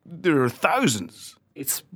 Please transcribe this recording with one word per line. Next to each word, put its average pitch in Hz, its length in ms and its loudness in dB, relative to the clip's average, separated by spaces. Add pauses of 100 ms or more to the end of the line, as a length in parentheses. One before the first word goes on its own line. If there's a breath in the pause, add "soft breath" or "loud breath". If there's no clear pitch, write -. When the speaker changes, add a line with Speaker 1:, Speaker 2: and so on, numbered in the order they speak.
Speaker 1:
there 165 360 2
are 123 60 4
thousands. 160 880 -2 (180)
Speaker 2:
It's - 280 -6 (120)